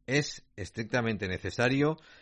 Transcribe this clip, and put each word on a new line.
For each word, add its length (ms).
Es 380
estrictamente 720
necesario 680